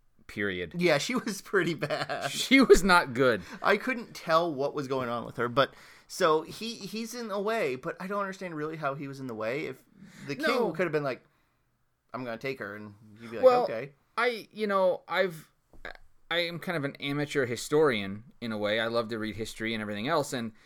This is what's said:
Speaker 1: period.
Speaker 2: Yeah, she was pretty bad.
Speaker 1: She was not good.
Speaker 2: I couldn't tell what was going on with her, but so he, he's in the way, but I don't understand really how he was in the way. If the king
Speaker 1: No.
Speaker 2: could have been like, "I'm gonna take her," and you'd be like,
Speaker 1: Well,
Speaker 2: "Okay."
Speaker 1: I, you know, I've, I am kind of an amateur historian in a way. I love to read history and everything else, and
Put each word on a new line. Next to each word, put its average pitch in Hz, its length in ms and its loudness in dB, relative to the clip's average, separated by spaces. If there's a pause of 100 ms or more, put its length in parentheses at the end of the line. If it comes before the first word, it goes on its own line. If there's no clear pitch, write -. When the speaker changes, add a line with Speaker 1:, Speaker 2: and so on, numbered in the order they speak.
(260)
Speaker 1:
period. 92 500 -4
Speaker 2:
Yeah, 170 220 4
she 233 160 -4
was 214 260 -4
pretty 170 340 0
bad. 143 560 -4
Speaker 1:
She - 300 4
was 320 220 10
not 170 320 6
good. 120 280 4 (200)
Speaker 2:
I 196 140 4
couldn't 233 380 -6
tell 165 380 0
what 135 220 -4
was 139 140 -4
going 127 200 -2
on 117 160 -4
with 113 120 -14
her, 120 120 0
but 123 240 2 (360)
so 160 340 4
he, 214 320 -10
he's 220 400 -8
in 240 140 -8
the 202 100 -4
way, 196 380 -2
but 156 240 -8
I 180 80 -8
don't 202 120 -4
understand 190 360 -8
really 156 200 -6
how 143 180 -4
he 143 140 -10
was 135 120 -12
in 135 80 -8
the 117 60 -8
way. 120 320 -4
If 131 100 -10 (500)
the 139 80 -6
king 311 120 -4
Speaker 1:
No. 247 260 2
Speaker 2:
could 180 120 0
have 160 80 -2
been 151 120 0
like, 127 180 -4 (920)
"I'm 127 120 -8
gonna 113 140 -8
take 135 200 -8
her," 104 180 -10
and 104 180 -16 (260)
you'd 117 100 -14
be 113 80 -8
like, 254 80 8
Speaker 1:
Well, 247 180 8
Speaker 2:
"Okay." 135 280 -4 (240)
Speaker 1:
I, 233 360 0
you 214 140 -2
know, 190 420 4
I've, 170 400 -2 (800)
I 170 100 0
am 170 180 -4
kind 170 180 -6
of 139 80 -4
an 139 120 -6
amateur 143 500 -2
historian 113 760 0 (180)
in 117 100 -6
a 107 60 -4
way. 104 220 0
I 113 80 0
love 117 200 0
to 113 100 -6
read 107 180 -6
history 113 380 -6
and 107 60 -4
everything 104 280 -6
else, 151 260 0
and 117 180 -6 (140)